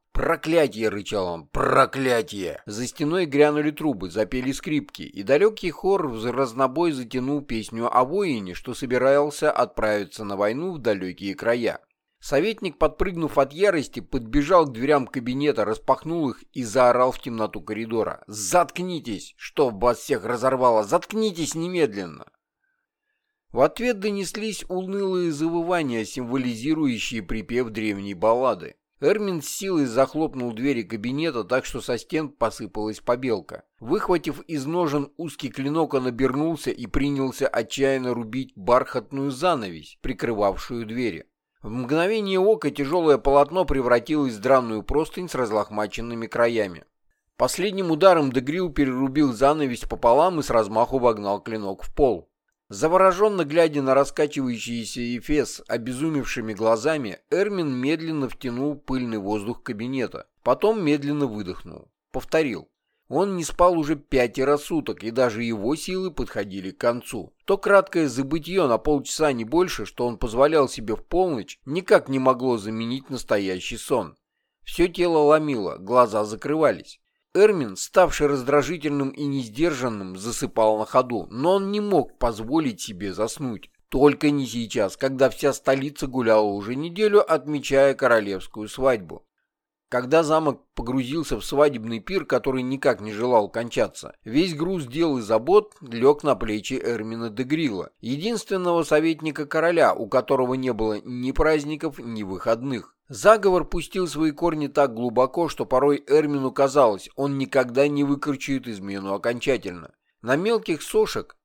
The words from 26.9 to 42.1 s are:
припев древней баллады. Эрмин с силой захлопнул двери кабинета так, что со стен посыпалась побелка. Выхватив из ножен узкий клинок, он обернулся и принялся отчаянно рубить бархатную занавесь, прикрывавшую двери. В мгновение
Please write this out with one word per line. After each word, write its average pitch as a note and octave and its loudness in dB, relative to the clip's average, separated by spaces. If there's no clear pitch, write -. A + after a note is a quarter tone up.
припев A2+ -4
древней G2+ -4
баллады. A2 0
Эрмин F#3+ 0
с - -10
силой F3+ -2
захлопнул C3 0
двери A#2+ -2
кабинета A#2+ -4
так, B2 0
что B2 -8
со A#2+ -4
стен D#3 -4
посыпалась G#2+ -4
побелка. B2 -2
Выхватив E3 -2
из C#3+ -6
ножен D3 -2
узкий D3 -10
клинок, C#3+ -2
он B2+ 0
обернулся C3+ -2
и A#2 -8
принялся C3+ -2
отчаянно B2+ 0
рубить A#2+ -6
бархатную B2 0
занавесь, B2 -4
прикрывавшую A#2 -2
двери. A2 -4
В G#2+ -10
мгновение F#3 0